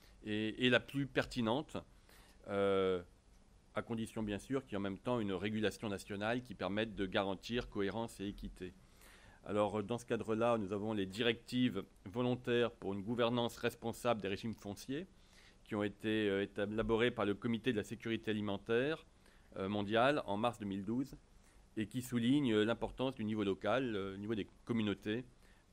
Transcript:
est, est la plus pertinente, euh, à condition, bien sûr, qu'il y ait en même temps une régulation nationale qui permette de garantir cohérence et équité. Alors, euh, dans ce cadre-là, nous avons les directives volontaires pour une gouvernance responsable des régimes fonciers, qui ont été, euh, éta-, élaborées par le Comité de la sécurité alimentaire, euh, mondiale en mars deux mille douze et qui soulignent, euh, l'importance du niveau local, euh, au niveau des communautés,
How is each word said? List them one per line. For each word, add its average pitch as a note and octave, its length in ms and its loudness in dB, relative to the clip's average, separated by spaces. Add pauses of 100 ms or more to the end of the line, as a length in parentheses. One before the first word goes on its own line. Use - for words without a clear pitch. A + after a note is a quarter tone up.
(260)
est, G#2+ 340 -2
est B2+ 100 4
la A#2+ 100 8
plus C#3 260 -6
pertinente, B2+ 720 -2 (680)
euh, F#2+ 560 2 (720)
à G#2+ 80 -2
condition, A2+ 400 -4
bien G#2 160 -2
sûr, C3 240 -4
qu'il - 80 -20
y - 20 -6
ait G2+ 40 -2
en G2 40 -2
même G2 160 -2
temps B2 220 0
une G#2 120 0
régulation G#2 580 0
nationale G#2 520 -2
qui G#2+ 140 -12
permette G2+ 400 -2
de G2 100 0
garantir G2 640 0
cohérence G#2 500 -2
et G2 60 -4
équité. G2 480 -8 (720)
Alors, G#2 340 2
euh, G#2 40 0
dans A#2 160 -4
ce - 60 -16
cadre-là, A2+ 520 2
nous G2 160 -2
avons G#2+ 200 -2
les G2 120 0
directives A2+ 800 0 (220)
volontaires A#2+ 640 2
pour G2 220 -4
une G2+ 100 -4
gouvernance A#2+ 540 2
responsable A#2 640 -2
des G2 60 -2
régimes G2+ 280 -4
fonciers, C3 500 -8 (580)
qui - 120 -6
ont G#2 80 2
été, G#2+ 440 0
euh, G2 140 4
éta-, G2+ 220 -2
élaborées A2 480 2
par G#2+ 140 0
le G2+ 100 2
Comité A#2 360 0
de A2 60 0
la G2 60 0
sécurité A2+ 480 -4
alimentaire, A2+ 760 0 (500)
euh, F#2+ 140 -2
mondiale A2 560 4
en G2+ 100 0
mars A2 220 0
deux G#2+ 80 -8
mille G2 180 -4
douze B2 320 -4 (640)
et A2 80 -2
qui B2 160 -6
soulignent, B2 520 2
euh, G#2+ 120 6
l'importance A#2 480 -2
du A2 100 -6
niveau G#2+ 200 0
local, G#2+ 520 0
euh, G2 200 -4
au - 20 -10
niveau G#2 160 -4
des G2 140 -2 (180)
communautés, G#2+ 580 0 (480)